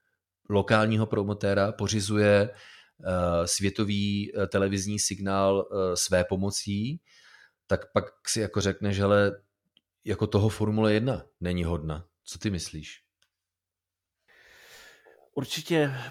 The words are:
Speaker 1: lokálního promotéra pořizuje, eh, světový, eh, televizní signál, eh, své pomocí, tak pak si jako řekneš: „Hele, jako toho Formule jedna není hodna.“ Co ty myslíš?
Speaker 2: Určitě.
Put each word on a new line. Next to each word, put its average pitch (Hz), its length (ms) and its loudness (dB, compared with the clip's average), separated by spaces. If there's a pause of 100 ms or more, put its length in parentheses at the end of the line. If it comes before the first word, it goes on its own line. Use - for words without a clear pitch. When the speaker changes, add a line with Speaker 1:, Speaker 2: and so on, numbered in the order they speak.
(500)
Speaker 1:
lokálního 107 560 4
promotéra 101 640 0
pořizuje, 104 800 2 (560)
eh, 87 420 0
světový, 101 880 -2
eh, 98 120 -2
televizní 98 520 0
signál, 98 720 0
eh, 92 260 0
své 90 260 2
pomocí, 101 760 -4 (680)
tak - 260 -2
pak 104 120 0 (220)
si - 120 -2
jako 104 220 -2
řekneš: 98 380 -2
„Hele, 101 420 2 (640)
jako 104 220 -2
toho 104 220 4
Formule 107 440 0
jedna 110 320 -2 (160)
není 87 220 -2
hodna.“ 80 420 -4 (180)
Co - 160 -16
ty 110 100 -2
myslíš? - 540 -8 (2250)
Speaker 2:
Určitě. 151 580 -2 (180)